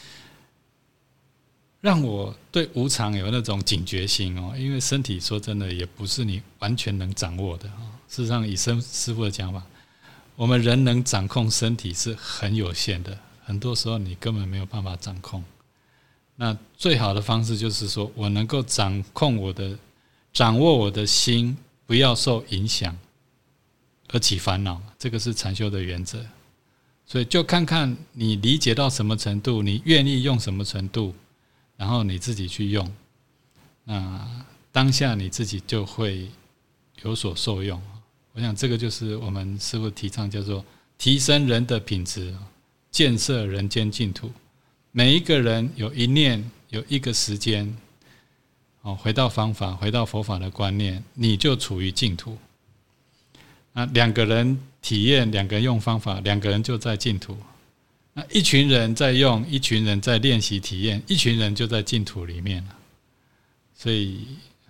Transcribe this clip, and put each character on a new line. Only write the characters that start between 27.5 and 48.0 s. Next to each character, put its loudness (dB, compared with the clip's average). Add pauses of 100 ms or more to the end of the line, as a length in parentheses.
看 2 (160)
你 2
理 4
解 2
到 2
什 0
么 2
程 -2
度， 0
你 0
愿 8
意 2
用 2
什 -2
么 -2
程 -4
度， -4 (600)
然 -4
后 2
你 -2
自 -4
己 -6
去 -4
用。 0 (920)
那 -8 (280)
当 4
下 2
你 -2
自 -4
己 -8
就 -2
会 -4 (760)
有 -4
所 -4
受 -4
用。 -6 (520)
我 -10
想 -2
这 -2
个 0
就 -2
是 -6
我 -6
们 -6
师 -6
父 -2
提 -8
倡， -6
叫 -6
做 -4 (360)
提 6
升 4
人 4
的 0
品 -2
质， -6 (560)
建 4
设 0
人 -2
间 0
净 -2
土。 -10 (600)
每 6
一 4
个 4
人 2
有 -4
一 0
念， 4 (200)
有 -6
一 0
个 -4
时 -2
间， -2 (1080)